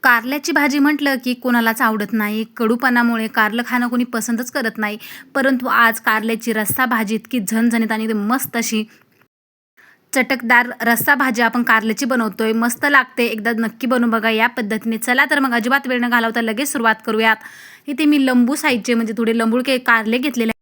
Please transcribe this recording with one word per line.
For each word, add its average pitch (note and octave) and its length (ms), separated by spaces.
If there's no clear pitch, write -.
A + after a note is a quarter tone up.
कारल्याची B3+ 440
भाजी D4 260
म्हटलं C#4+ 360
की B3 100
कोणालाच A#3+ 480
आवडत G#3+ 300
नाही. G#3+ 320
कडूपणामुळे A#3+ 680
कारलं A3 400
खाणं B3 220
कोणी B3 160
पसंतच A#3+ 460
करत A#3 280
नाही. G#3+ 200
परंतु C4 320
आज A3+ 340
कारल्याची A3+ 520
रस्सा G#3+ 340
भाजी A3+ 280
इतकी A#3+ 260
झणझणीत A3+ 520
आणि A3 120
एकदम G#3+ 220
मस्त B3 300
अशी A3+ 280
चटकदार B3 580
रस्सा A#3 320
भाजी B3+ 280
आपण A#3 200
कारल्याची A3 420
बनवतोय. A3+ 480
मस्त A#3+ 380
लागते, B3+ 340
एकदा A3+ 340
नक्की A3+ 280
बनवून A#3+ 240
बघा A3 200
या A3 160
पद्धतीने. A3+ 520
चला B3 320
तर D4 80
मग C4+ 160
अजिबात B3 340
वेळ B3 120
न A#3+ 80
घालवता A#3 340
लगेच A3+ 300
सुरुवात A3+ 220
करूयात. A3 300
इथे C#4+ 180
मी D4 220
लंबू B3 280
साईजचे B3+ 400
म्हणजे A3+ 240
थोडे A3+ 200
लंबूळके B3 400
कारले A#3 400
घेतलेले B3 300
आहे. A3+ 140